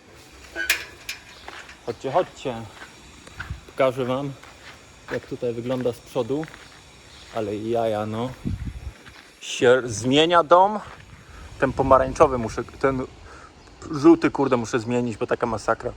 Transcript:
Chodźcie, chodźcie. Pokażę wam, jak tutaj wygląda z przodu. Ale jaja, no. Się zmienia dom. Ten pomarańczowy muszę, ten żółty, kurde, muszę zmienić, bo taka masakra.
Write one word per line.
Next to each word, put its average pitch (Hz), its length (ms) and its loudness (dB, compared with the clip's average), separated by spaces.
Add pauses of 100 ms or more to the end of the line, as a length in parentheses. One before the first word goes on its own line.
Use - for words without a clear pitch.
(1900)
Chodźcie, 127 260 -8
chodźcie. 135 500 -2 (1040)
Pokażę 131 380 0
wam, 135 280 -4 (800)
jak 123 140 -6
tutaj 123 280 -6
wygląda 123 400 -2
z - 60 -16
przodu. 135 460 -4 (920)
Ale 107 200 -4
jaja, 110 500 -2
no. 110 240 -4 (1120)
Się 123 440 4
zmienia 139 580 4
dom. 190 360 6 (800)
Ten 131 140 0
pomarańczowy 131 640 4
muszę, 117 260 -4
ten 131 420 -2 (840)
żółty, 156 400 8
kurde, 131 260 2
muszę 117 220 -2
zmienić, 120 380 -2
bo 123 100 -4
taka - 180 -2
masakra. 113 500 -2